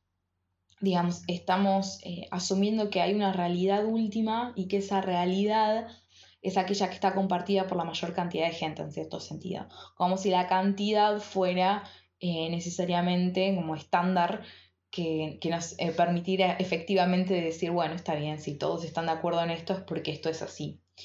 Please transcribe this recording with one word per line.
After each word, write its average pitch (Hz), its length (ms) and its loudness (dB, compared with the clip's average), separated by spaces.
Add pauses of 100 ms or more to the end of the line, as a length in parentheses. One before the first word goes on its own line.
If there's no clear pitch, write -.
(800)
digamos, 175 460 2
estamos, 196 800 0
eh, 175 260 -10
asumiendo 202 580 0
que 185 140 0
hay 185 120 2
una 202 180 2
realidad 185 520 2
última 226 720 0
y 190 120 -4
que 202 100 0
esa 196 240 0
realidad 208 840 2 (540)
es 190 140 -2
aquella 196 320 2
que - 60 -6
está 185 200 0
compartida 190 520 2
por 190 100 -2
la 170 80 0
mayor 170 300 -6
cantidad 165 320 0
de 165 80 0
gente, 156 260 -6
en 151 120 -8
cierto 160 280 -8
sentido, - 480 -10 (260)
como 180 220 0
si 190 140 0
la 180 160 4
cantidad 202 720 4
fuera, 185 640 2 (360)
eh, 165 300 -2
necesariamente 180 1040 2
como 160 200 -2
estándar 180 680 0 (480)
que, 156 500 -4
que 160 100 -2
nos, 170 280 -4
eh, 165 140 0
permitiera 175 600 2
efectivamente 180 800 2
decir, 165 360 0
"Bueno, 165 240 0
está 170 200 -4
bien, 151 260 -4
si 143 180 -8
todos 165 260 -2
están 165 220 -4
de 165 60 0
acuerdo 170 300 0
en 170 80 0
esto 165 220 -6
es 190 80 -2
porque 160 300 -6
esto 156 180 -6
es 160 140 -4
así". - 380 -10 (240)